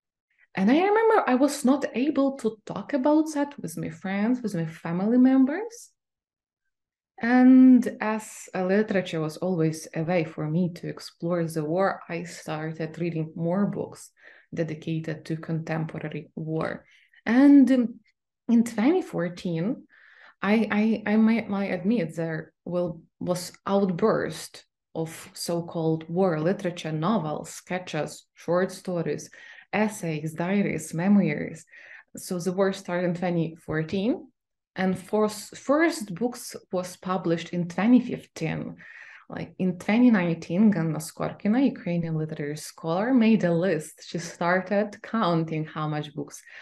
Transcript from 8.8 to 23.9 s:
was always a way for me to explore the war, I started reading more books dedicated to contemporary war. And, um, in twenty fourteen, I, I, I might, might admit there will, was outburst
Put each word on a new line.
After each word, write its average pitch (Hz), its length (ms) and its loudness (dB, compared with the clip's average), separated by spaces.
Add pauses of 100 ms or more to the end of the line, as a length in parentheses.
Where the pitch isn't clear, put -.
was 156 160 -4
always 160 580 -2
a 165 80 -2
way 165 220 0
for 156 260 -6
me 175 240 0
to 160 140 -10
explore 170 560 -4
the 160 200 -4
war, 180 440 -2
I 170 160 -8
started 160 720 -10
reading 160 380 -4
more 175 300 -2
books - 440 -8 (420)
dedicated 160 760 -6
to 160 100 -4
contemporary 160 960 -6
war. 160 500 -6 (400)
And, 269 460 8
um, 254 300 0 (480)
in 226 160 6
twenty 277 360 2
fourteen, 175 840 -4 (560)
I, 208 640 2
I, 214 60 2
I 214 40 4
might, 220 320 4
might 196 240 -2
admit 175 440 -2
there 165 360 -6 (120)
will, 175 360 -4 (200)
was 175 320 -4 (120)
outburst 185 1000 -2 (300)